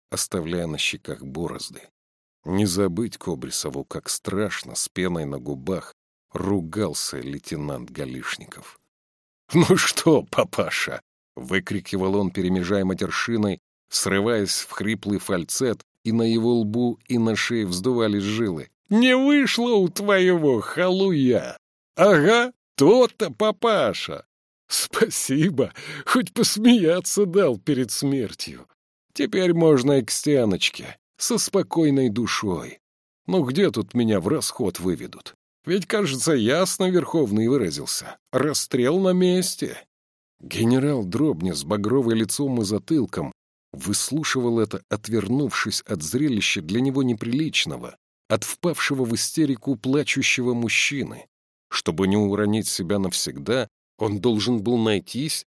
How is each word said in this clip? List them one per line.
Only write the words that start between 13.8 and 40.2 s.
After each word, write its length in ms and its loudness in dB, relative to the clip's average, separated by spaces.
срываясь 720 0
в 100 -12
хриплый 480 -4
фальцет, 640 -2
и 80 -2
на 100 2
его 380 2
лбу 360 -2
и 100 0
на 180 2
шее 300 -2
вздувались 580 0
жилы. 460 -4
«Не 280 4
вышло 540 2
у 180 4
твоего 720 2
халуя! 960 2
Ага, 560 6
то-то, 560 4
папаша! 920 0
Спасибо, 1040 0
хоть 280 0
посмеяться 920 4
дал 320 2
перед 340 -2
смертью. 760 -4
Теперь 400 2
можно 460 6
и 40 2
к 80 -8
стеночке, 840 0
со 200 0
спокойной 720 2
душой. 680 -4
Ну 180 0
где 280 2
тут 220 -4
меня 280 4
в 60 -2
расход 520 -2
выведут? 560 -6
Ведь, 200 -2
кажется, 480 0
ясно 560 2
Верховный 580 2
выразился. 720 -2
Расстрел 680 0
на 120 2
месте». 760 0